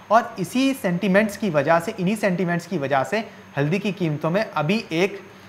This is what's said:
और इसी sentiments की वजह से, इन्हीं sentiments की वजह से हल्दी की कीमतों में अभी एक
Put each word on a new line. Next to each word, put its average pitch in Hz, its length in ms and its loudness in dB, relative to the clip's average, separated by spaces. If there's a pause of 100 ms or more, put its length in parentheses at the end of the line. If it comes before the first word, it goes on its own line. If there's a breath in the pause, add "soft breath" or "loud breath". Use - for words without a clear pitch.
(100)
और 233 280 2
इसी 262 360 0
sentiments 196 640 2
की 208 140 -2
वजह 156 300 4
से, 214 120 -6
इन्हीं 190 240 0
sentiments 175 500 0
की 180 120 -4
वजह 135 260 2
से 214 200 -4 (320 loud breath)
हल्दी 151 220 0
की 202 160 -2
कीमतों 160 360 -2
में 214 140 0
अभी 202 480 -2
एक 185 280 0 (280 loud breath)